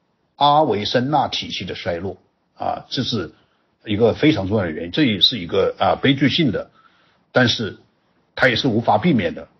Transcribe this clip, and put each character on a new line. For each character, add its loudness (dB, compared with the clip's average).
阿 4
维 0
森 0
纳 0
体 -8
系 -8
的 -10
衰 -6
落 -8
啊， -8
这 -4
是 -6
一 -2
个 4
非 4
常 -2
重 0
要 0
的 -4
原 -8
因， -10
这 0
也 0
是 2
一 -8
个， 0
啊， 2
悲 2
剧 2
性 2
的， -8
但 4
是 -6
它 0
也 0
是 -2
无 2
法 2
避 2
免 0
的。 -16